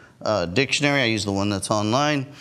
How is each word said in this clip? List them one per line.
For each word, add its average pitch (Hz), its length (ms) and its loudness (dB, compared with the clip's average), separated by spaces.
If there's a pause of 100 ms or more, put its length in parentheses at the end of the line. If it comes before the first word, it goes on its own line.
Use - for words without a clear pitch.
(200)
uh, 98 260 0
dictionary. 139 560 0
I 120 40 2
use 110 180 0
the 101 80 -2
one 98 160 0
that's 98 240 -2
online. 131 560 0 (120)